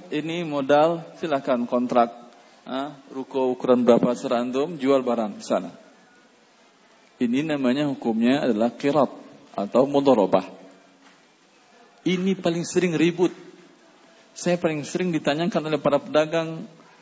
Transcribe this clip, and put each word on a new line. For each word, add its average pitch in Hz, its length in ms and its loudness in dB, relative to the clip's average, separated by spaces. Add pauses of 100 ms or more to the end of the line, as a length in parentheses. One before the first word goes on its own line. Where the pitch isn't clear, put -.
(140)
Ini 165 320 -4
modal, 147 580 2 (140)
silahkan 139 480 -2
kontrak. 123 460 2 (540)
Ha? 143 320 -8 (160)
Ruko 131 400 -2
ukuran 123 320 2
berapa, 120 320 6
serah 127 240 -2
antum, 139 360 -4
jual 131 280 2
barang 113 320 -2
di - 80 -16
sana. 92 240 -2 (1500)
Ini 127 240 0
namanya 143 420 0
hukumnya 120 580 0
adalah 117 280 0
qirat 143 380 0 (440)
atau 117 320 2
mudharabah. 123 560 4 (1600)
Ini 185 320 0
paling 170 300 -2
sering 180 320 0
ribut. 170 340 2 (1000)
Saya 175 240 -2
paling 156 240 -2
sering 175 320 -4
ditanyakan 156 460 -2 (100)
oleh 147 80 0
para 143 180 2
pedagang 160 680 -2 (340)